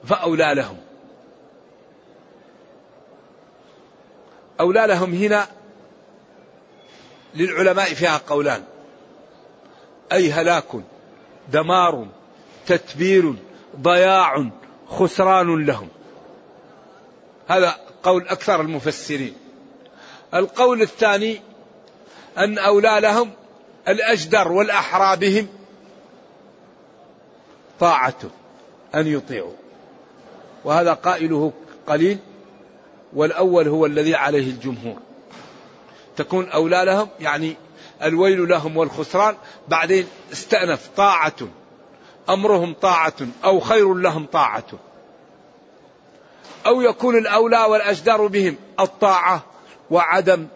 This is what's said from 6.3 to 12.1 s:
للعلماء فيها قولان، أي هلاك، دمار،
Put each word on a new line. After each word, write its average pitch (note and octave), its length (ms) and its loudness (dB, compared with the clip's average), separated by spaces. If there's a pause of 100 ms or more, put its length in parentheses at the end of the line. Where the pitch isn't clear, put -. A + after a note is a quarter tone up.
للعلماء F#3 500 0
فيها D#3 420 -2
قولان، C#3+ 360 -2 (1500)
أي F3 200 0
هلاك، E3 360 -2 (840)
دمار، D#3+ 560 0 (580)